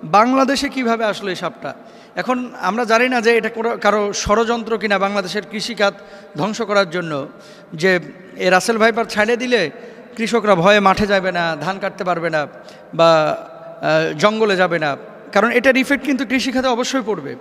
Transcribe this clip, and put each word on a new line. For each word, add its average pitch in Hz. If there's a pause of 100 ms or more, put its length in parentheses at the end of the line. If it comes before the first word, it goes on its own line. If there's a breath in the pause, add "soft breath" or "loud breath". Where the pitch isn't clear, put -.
বাংলাদেশে 254
কিভাবে 226
আসলো 202
এই 175
সাপটা? 156 (420 loud breath)
এখন 247 (100)
আমরা 220
জানি 226
না 254
যে 233
এটা 220
কোনো, 226
কারো 208
ষড়যন্ত্র 220
কিনা 196
বাংলাদেশের 196
কৃষিখাত 202 (420 loud breath)
ধ্বংস 208
করার 196
জন্য, 156 (460 loud breath)
যে 180 (360)
এই 185
রাসেল 196
ভাইপার 220
ছাড়িয়ে 214
দিলে 226 (460 loud breath)
কৃষকরা 214
ভয়ে 202
মাঠে 196
যাবে 190
না, 170
ধান 190
কাটতে 196
পারবে 170
না, 151 (480 loud breath)
বা, 160
আহ, 156
জঙ্গলে 214
যাবে 175
না, 143 (360)
কারণ 208
এটার 247
ইফেক্ট 269
কিন্তু 269
কৃষিখাতে 254
অবশ্যই 247
পড়বে। 143